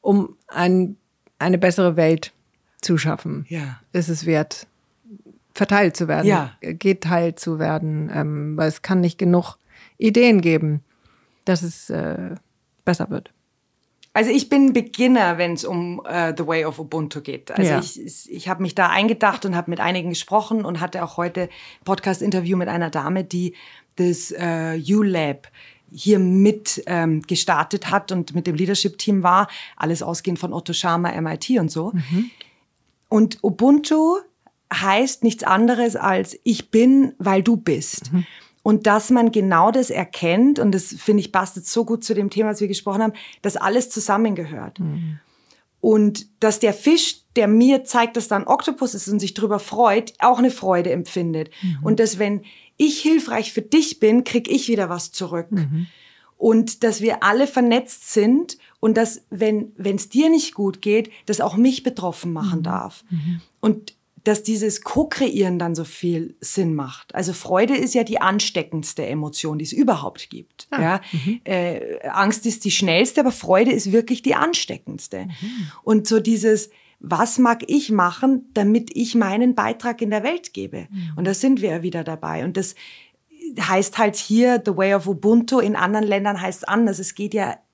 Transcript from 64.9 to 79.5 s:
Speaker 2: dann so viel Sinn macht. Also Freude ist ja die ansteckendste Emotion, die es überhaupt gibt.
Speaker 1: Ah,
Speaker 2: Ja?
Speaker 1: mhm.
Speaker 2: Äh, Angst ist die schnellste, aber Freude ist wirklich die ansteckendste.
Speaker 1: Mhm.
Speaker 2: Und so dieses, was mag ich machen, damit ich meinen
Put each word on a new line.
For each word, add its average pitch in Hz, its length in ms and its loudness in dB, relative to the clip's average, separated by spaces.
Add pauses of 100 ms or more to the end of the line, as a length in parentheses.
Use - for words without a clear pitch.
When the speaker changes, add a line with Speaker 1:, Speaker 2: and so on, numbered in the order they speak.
Speaker 2:
dann 170 160 -2
so 165 100 -4
viel 165 560 -4
Sinn 170 340 -2
macht. 135 400 -10
Also 185 180 -4
Freude 208 420 0
ist 254 200 -2
ja 233 100 2
die 226 160 -4
ansteckendste 165 840 -2
Emotion, 151 520 -6
die 151 60 -6
es - 80 -10
überhaupt 220 560 -2
gibt. - 420 -20
Speaker 1:
Ah, 285 120 -2
Speaker 2:
Ja? 180 180 0 (120)
Speaker 1:
mhm. 175 320 -4
Speaker 2:
Äh, 175 640 -4
Angst 196 360 0
ist 226 220 -4
die 196 40 0
schnellste, 196 500 2
aber 254 120 2
Freude 202 400 4
ist 196 180 -2
wirklich 233 300 2
die - 140 0
ansteckendste. - 920 -4
Speaker 1:
Mhm. 180 60 -12 (500)
Speaker 2:
Und 214 240 2
so 220 140 2
dieses, 220 480 2 (320)
was 196 380 -2
mag 233 300 2
ich 285 220 0
machen, 220 640 0
damit 220 420 2
ich 233 200 -4
meinen 226 400 2